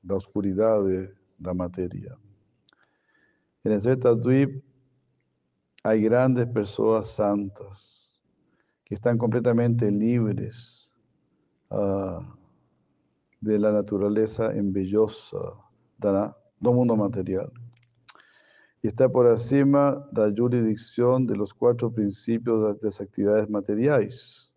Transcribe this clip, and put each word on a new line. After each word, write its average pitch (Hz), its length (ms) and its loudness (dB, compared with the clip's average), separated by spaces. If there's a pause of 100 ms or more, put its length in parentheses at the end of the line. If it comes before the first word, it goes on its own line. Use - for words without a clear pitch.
da 95 140 -6
oscuridad 101 680 0
de, 95 300 -2 (240)
da 90 160 -8
materia. 90 640 -8 (1500)
En 107 80 0
el 101 100 2
Svetadvip 123 840 2 (1200)
hay 110 180 2
grandes 123 460 2
personas 110 640 0
santas 101 1080 -6 (600)
que 101 120 -8
están 117 220 0
completamente 117 760 0
libres, 110 1000 -4 (760)
ah, 98 520 -4 (1200)
de 107 180 0
la 107 120 2
naturaleza 104 840 -2
embellosa 101 840 -2 (600)
da, 104 380 -2 (240)
do 123 140 2
mundo 120 220 2
material. 95 560 -2 (1300)
Y 113 60 -2
está 127 220 4
por 123 180 6
acima 139 840 4
da 107 240 2
jurisdicción 120 920 0
de 107 80 -2
los 101 180 -6
cuatro 120 380 0
principios 110 880 -2
de 110 60 -10
las 101 160 -4
actividades 104 480 0
materiales 104 1080 -2